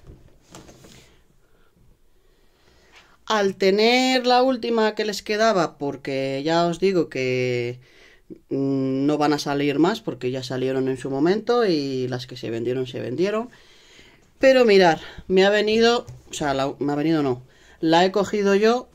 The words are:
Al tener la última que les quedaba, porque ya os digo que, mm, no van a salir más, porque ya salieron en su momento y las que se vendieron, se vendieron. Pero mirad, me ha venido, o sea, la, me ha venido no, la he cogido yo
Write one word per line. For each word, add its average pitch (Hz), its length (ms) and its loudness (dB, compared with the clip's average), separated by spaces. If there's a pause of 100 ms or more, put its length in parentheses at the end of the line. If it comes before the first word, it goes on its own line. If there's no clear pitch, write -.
(3250)
Al 202 320 0
tener 240 680 2
la 247 160 4
última 233 540 0
que 214 100 -4
les 202 160 -6
quedaba, 208 560 0
porque 135 680 -6
ya 165 220 0
os 170 140 -2
digo 190 300 0
que, 123 720 -4 (720)
mm, 135 560 -2
no 147 140 0
van 147 140 2
a 147 60 -2
salir 143 380 -2
más, 190 240 2
porque 127 300 -8
ya 131 100 -8
salieron 131 460 -4
en 131 100 -4
su 135 140 -8
momento 214 520 0
y 139 440 -2
las 123 180 -8
que 127 120 -16
se 120 120 -10
vendieron, 120 380 -4
se 127 120 -10
vendieron. 190 500 -4 (880)
Pero 262 260 6
mirad, 190 340 6 (280)
me 190 180 4
ha 202 60 4
venido, 226 560 2 (240)
o - 20 -16
sea, 143 220 -2
la, 135 240 -2
me 143 120 -2
ha 147 40 -2
venido 156 260 2
no, 123 220 -2 (380)
la 165 220 4
he 190 80 2
cogido 202 440 0
yo 220 400 0